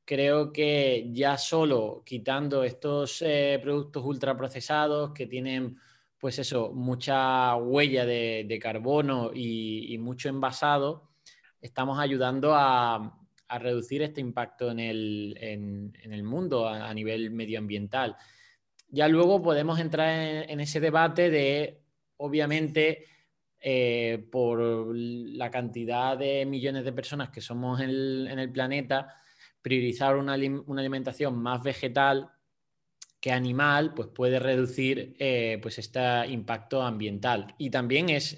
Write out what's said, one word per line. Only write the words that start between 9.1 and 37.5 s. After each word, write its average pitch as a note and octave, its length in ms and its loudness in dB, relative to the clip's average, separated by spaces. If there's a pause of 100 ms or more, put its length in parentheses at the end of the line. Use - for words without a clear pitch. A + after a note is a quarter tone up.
y, A2+ 600 -6
y A2+ 40 -6
mucho B2+ 320 -6
envasado, C#3 800 0 (500)
estamos C3+ 400 -4
ayudando C3+ 540 2
a, B2 640 4 (280)
a A#2+ 120 -6
reducir B2 420 -2
este D3 200 -4
impacto B2 500 -4
en A#2 80 -6
el, G#2+ 600 -4
en, G2+ 600 -8
en A2 120 -14
el G#2 100 -8
mundo C3 440 0
a, A2 220 -6
a A2 40 -8
nivel A2 380 -4
medioambiental. G#2+ 840 -4 (720)
Ya D3 200 2
luego F3 340 6
podemos D#3+ 380 2
entrar D#3+ 300 2 (100)
en, D#3 300 -4
en D3+ 100 -6
ese D3 200 -4
debate E3 520 4
de, C#3+ 500 2 (360)
obviamente, D3+ 880 2 (540)
eh, A#2 720 0
por A#2 640 0
la A#2+ 540 -6
cantidad B2 640 -2
de C#3 300 0
millones C3+ 400 -4
de C3 80 -4
personas C3+ 380 -8
que G#2+ 100 -14
somos B2 400 -4
en C3 80 -2
el, C3+ 400 -2
en C3+ 80 -6
el C3 140 -4
planeta, C3+ 640 -2 (460)
priorizar B2+ 540 2
una C#3 200 0
alim-, C#3 320 -2
una C#3 140 -4
alimentación C3+ 560 -4
más B2 260 -2
vegetal C3+ 680 2 (880)
que C3 120 -2
animal, C#3+ 640 2
pues A2 140 -6
puede B2+ 280 2
reducir, B2+ 800 0
eh, A#2+ 420 0
pues A2 200 -10
este A#2+ 480 0
impacto A#2 560 -4
ambiental. G#2 760 -2